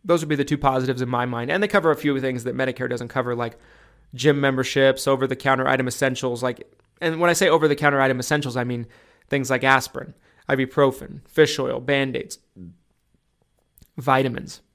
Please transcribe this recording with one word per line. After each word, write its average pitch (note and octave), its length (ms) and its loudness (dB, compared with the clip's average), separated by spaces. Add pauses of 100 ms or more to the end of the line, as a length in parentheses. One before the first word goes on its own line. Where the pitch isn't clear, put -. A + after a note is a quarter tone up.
Those E3+ 140 4
would D#3 100 -8
be D3+ 60 2
the C#3 80 0
two C#3+ 140 -2
positives C3 440 0
in B2 80 -4
my B2 160 -2
mind. A#2+ 240 -6
And F3+ 120 0
they G#3 60 -2
cover F3+ 220 2
a D3 60 2
few C#3+ 240 -2
things B2+ 240 -4
that B2 120 -6
Medicare B2+ 320 -4
doesn't A#2+ 200 -6
cover, B2 260 -4
like A#2 240 -6 (560)
gym C#3 260 2
memberships, C3+ 640 2
over-the-counter C3 600 2
item C3 220 2
essentials. B2 540 -2
Like, B2 280 -6 (320)
and D#3+ 180 -2
when F3 100 4
I E3+ 40 2
say F3+ 140 2
over-the-counter D3 520 4
item C3+ 200 2
essentials, C3 360 -2
I B2 80 -4
mean A#2+ 220 -6 (420)
things C3+ 220 -2
like B2+ 140 0
aspirin, C3+ 500 2 (340)
ibuprofen, C3+ 760 0
fish - 320 4
oil, B2+ 220 -4
Band-Aids, C3+ 580 -4 (1600)
vitamins. C3+ 640 -2 (140)